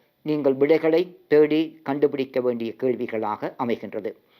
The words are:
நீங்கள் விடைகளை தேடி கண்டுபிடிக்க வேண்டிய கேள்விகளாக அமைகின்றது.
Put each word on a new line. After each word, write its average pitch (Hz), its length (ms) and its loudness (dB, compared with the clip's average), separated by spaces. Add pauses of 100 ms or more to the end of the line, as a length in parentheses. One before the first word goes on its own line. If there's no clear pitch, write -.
(220)
நீங்கள் 151 320 0
விடைகளை 160 640 2 (100)
தேடி 151 560 2
கண்டுபிடிக்க 139 580 -2
வேண்டிய 117 360 -2
கேள்விகளாக 113 840 -4
அமைகின்றது. 110 560 -6 (240)